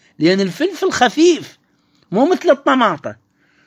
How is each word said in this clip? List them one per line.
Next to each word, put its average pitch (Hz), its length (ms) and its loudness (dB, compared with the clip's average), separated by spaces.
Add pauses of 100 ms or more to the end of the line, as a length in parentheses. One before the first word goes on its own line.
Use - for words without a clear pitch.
(180)
لأن 185 220 2
الفلفل 302 520 -4
خفيف 285 680 0 (540)
مو 254 180 2
مثل 339 200 0
الطماطة، 240 680 0 (500)